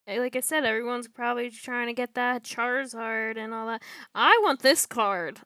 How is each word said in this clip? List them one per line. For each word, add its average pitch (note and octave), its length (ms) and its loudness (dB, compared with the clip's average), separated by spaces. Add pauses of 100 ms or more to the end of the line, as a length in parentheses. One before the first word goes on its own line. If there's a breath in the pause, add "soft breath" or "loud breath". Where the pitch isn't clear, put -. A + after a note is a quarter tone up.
eh, G#3 120 -4
like B3 160 -4
I B3+ 40 0
said, D4+ 260 0
everyone's A#3+ 420 -2
probably A#3+ 440 -2
trying A#3+ 360 -6
to A#3 60 -6
get B3 220 -6
that B3 280 0
Charizard A3+ 920 -4
and A3 160 -8
all A3+ 140 -6
that. A3+ 160 -6 (320 loud breath)
I D#4+ 280 8
want D#4+ 180 2
this C4+ 260 4
card. F#3 580 -2